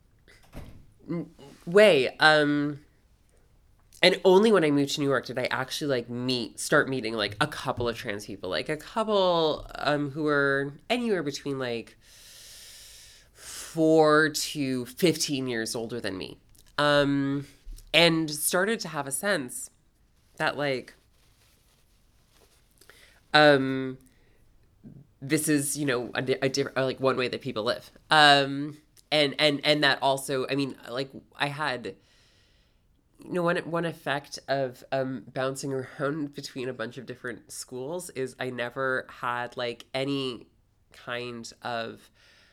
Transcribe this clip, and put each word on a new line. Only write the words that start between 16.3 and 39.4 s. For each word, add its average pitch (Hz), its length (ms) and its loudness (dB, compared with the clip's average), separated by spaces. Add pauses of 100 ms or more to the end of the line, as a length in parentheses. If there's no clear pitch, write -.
Um, 139 720 2 (460)
and 160 360 4
started 185 520 -2
to 185 80 -10
have 147 180 -8
a 135 40 -10
sense 156 600 -4 (640)
that, 156 180 -2
like, 135 380 -4 (2500)
um, 135 640 4 (1200)
this 156 260 -2
is, 139 300 0
you 147 80 -4
know, 123 280 -2
a - 80 -4
di-, 131 200 0
a 135 80 2
diff-, 135 280 -4
uh, 131 60 2
like, 135 160 -4
one 131 180 2
way 123 120 0
that - 120 -6
people 110 220 -6
live. - 260 -4 (220)
Um, 143 640 6 (340)
and, 147 280 2
and, 147 240 2
and 151 200 2
that 139 180 4
also, 135 460 0
I 139 80 -4
mean, 139 200 -2 (140)
like, 131 200 -8 (280)
I 143 100 -2
had, 139 480 -6 (1300)
you - 80 -18
know, 180 120 -2
one, 170 160 2
one 170 260 -4
effect 147 540 -6 (100)
of, 135 420 -4
um, 131 320 -4 (100)
bouncing 139 400 -6
around 139 600 -6
<laughs> - 20 -20
between 135 320 -10
a 127 60 -6
bunch 117 240 -10
of 120 80 -12
different 123 440 -12
schools 147 600 -10
is 131 300 -6
I 127 100 -6
never 127 580 -4 (140)
had, 123 340 -4